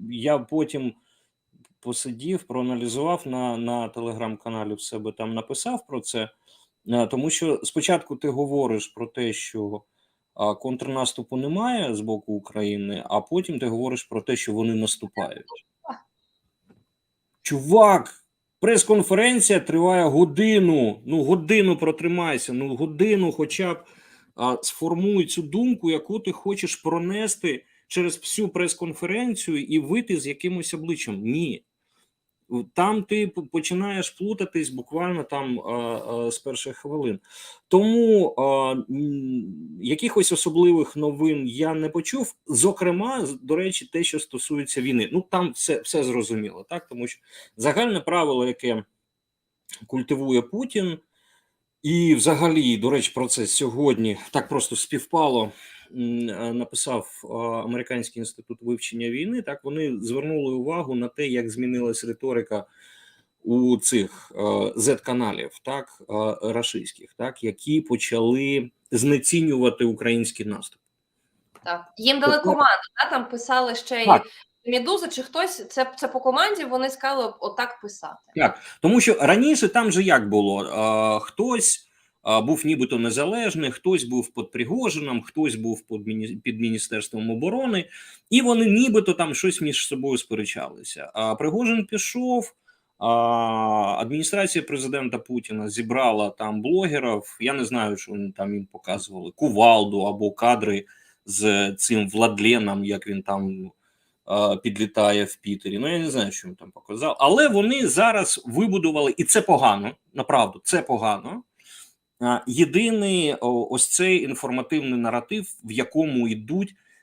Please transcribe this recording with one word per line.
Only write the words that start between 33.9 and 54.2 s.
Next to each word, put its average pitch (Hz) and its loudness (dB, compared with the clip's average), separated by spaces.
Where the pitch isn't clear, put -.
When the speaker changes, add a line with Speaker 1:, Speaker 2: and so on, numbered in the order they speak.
Speaker 1:
плутатись 190 -6
буквально 156 -4
там, 135 -4
а, 107 -8
а, 117 -4
з - -8
перших 131 -10
хвилин. 139 -4
Тому, 214 6
а, 135 0
м, 131 -4
якихось 165 0
особливих 170 4
новин 147 0
я 151 -2
не 156 -2
почув. 190 -4
Зокрема, 185 2
з-, 139 -6
до 131 -2
речі, 185 -4
те, 165 -4
що 156 -2
стосується 139 -6
війни. 123 0
Ну, 180 0
там 180 0
все, 147 -2
все 156 -2
зрозуміло, 110 -4
так? 170 -10
Тому 120 -10
що - -14
загальне 190 0
правило, 143 0
яке 120 -2
культивує 131 0
Путін, 190 -4
і 165 6
взагалі, 147 4
до 117 0
речі, 135 0
про 127 -2
це 110 -2
сьогодні 117 0